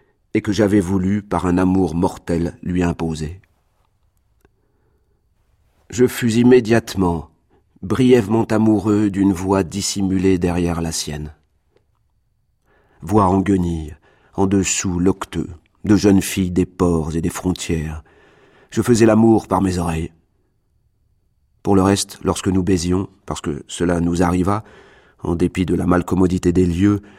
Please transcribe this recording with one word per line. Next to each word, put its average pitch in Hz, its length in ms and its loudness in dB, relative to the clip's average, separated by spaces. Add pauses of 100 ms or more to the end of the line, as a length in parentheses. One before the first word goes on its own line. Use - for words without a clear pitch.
(340)
et 110 80 0
que 107 100 -4
j'avais 101 300 2
voulu, 95 420 -2
par 85 220 -4
un 90 120 2
amour 92 380 0
mortel, 85 680 -4
lui 90 220 -2
imposer. 82 580 -6 (2500)
Je 117 160 2
fus 117 280 -2
immédiatement, 110 1000 2 (500)
brièvement 113 600 2
amoureux 107 680 2
d'une 98 220 2
voix 95 320 0
dissimulée 95 760 -2
derrière 85 440 -2
la 82 100 -6
sienne. 78 420 -10 (1700)
Voix 98 240 2
en 95 140 2
guenilles, 85 560 -2 (400)
en 98 100 0
dessous 95 540 -2
l'octeux, 90 500 -4 (360)
de 104 100 4
jeunes 98 260 4
filles 90 300 -4
des 90 140 0
ports 82 500 -2
et 82 60 -4
des 87 80 -2
frontières. 80 760 -6 (680)
Je - 120 -4
faisais 117 240 4
l'amour 110 420 4
par 92 140 -2
mes 92 160 -2
oreilles. 82 340 -6 (1500)
Pour 101 120 2
le 95 60 6
reste, 98 420 0
lorsque 87 240 -2
nous 92 160 0
baisions, 90 460 0 (160)
parce - 160 -10
que 71 260 -8
cela 85 340 -2
nous 85 220 0
arriva, 92 400 -2 (600)
en 87 120 -2
dépit 87 300 -2
de 87 100 -2
la 82 100 -2
malcommodité 90 680 0
des 90 140 2
lieux, 98 360 0 (180)